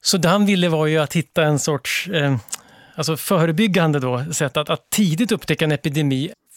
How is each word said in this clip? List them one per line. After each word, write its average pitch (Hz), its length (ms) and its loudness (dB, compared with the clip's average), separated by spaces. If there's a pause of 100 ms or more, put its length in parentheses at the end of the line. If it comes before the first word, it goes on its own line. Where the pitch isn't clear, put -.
Så - 120 0
det 165 120 2
han 202 180 4
ville 180 220 2
var 156 180 0
ju 156 120 2
att 147 180 -2
hitta 165 280 0
en 151 140 2
sorts, - 500 -4
eh, 143 280 0 (600)
alltså 160 200 -4
förebyggande 165 800 2
då, 127 340 -2
sätt 147 240 -4
att, 151 140 -4
att - 200 -6
tidigt 202 420 2
upptäcka - 320 -2
en 151 80 2
epidemi. 143 600 -2 (240)